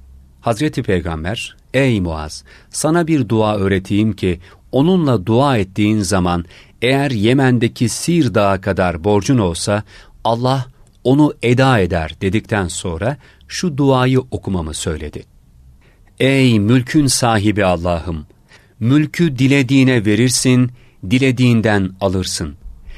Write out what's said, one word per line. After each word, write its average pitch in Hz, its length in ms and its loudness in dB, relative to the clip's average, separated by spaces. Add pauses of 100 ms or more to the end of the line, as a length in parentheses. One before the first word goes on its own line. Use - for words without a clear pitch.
(400)
Hazreti 143 420 -2
Peygamber, 87 760 -4 (180)
"Ey 127 260 2
Muaz, 80 440 -8 (260)
sana 165 360 -2
bir 147 220 0
dua 107 280 0
öğreteyim 98 560 0
ki 92 280 -4 (320)
onunla 139 540 2
dua 123 320 2
ettiğin 104 420 0
zaman 90 440 -2 (380)
eğer 139 280 0
Yemen'deki 120 760 2
Sir 147 460 0
Dağı 98 260 2
kadar 90 440 -2
borcun 104 340 2
olsa 104 440 -2 (420)
Allah 123 420 -2 (380)
onu 139 380 2
eda 127 360 2
eder." 82 420 -2
dedikten 98 480 -2
sonra 98 480 -6 (320)
şu 165 280 -6
duayı 131 440 2
okumamı 90 540 -8
söyledi. 78 500 -8 (960)
"Ey 131 400 4
mülkün 127 460 2
sahibi 107 580 0
Allah'ım, 85 640 -2 (540)
mülkü 147 580 0
dilediğine 131 680 4
verirsin, 123 680 2 (400)
dilediğinden 117 800 2 (100)
alırsın. 92 540 -4 (440)